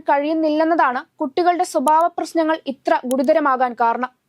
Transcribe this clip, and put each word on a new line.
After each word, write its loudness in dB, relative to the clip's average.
കഴിയുന്നില്ലെന്നതാണ് 0
കുട്ടികളുടെ 0
സ്വഭാവ 2
പ്രശ്നങ്ങൾ -2
ഇത്ര -2
ഗുരുതരമാകാൻ 0
കാരണം. -2